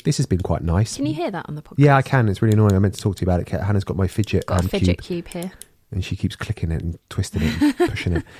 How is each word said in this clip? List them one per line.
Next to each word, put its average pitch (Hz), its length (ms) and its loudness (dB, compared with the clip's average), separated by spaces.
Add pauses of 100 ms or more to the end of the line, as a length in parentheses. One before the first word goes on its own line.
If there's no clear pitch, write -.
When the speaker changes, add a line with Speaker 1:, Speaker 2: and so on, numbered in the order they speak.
Speaker 1:
This - 120 0
has 135 100 0
been 90 140 0
quite 78 220 -4
nice. 87 340 0
Speaker 2:
Can 277 100 -2
you 311 80 -2
hear 311 160 -6
that 175 180 -8
on 151 80 -10
the 147 60 -12
podcast? - 160 -20
Speaker 1:
Yeah, 143 180 8
I 135 60 4
can. 127 260 2
It's 95 120 -2
really 110 140 4
annoying. 107 200 6
I 95 40 4
meant 98 160 4
to - 60 -14
talk 101 160 -2
to - 60 -12
you 90 40 0
about 90 140 2
it. - 60 -6
Ke-, - 140 -4
Hannah's 101 240 0
got - 120 -6
my 95 100 0
fidget, - 400 -2
Speaker 2:
Got 92 140 0
a - 40 2
Speaker 1:
um, 92 40 -2
Speaker 2:
fidget 92 340 0
Speaker 1:
cube. 170 240 -8
Speaker 2:
cube 170 160 -10
here. 185 100 -8 (380)
Speaker 1:
And 98 140 -4
she - 120 -8
keeps - 200 -4
clicking - 340 -6
it 80 120 -4
and 82 160 -6 (100)
twisting - 340 -4
it - 200 0
and 294 140 2
Speaker 2:
<laughs> 339 140 0
Speaker 1:
pushing 98 240 -4
it. - 100 -2 (160)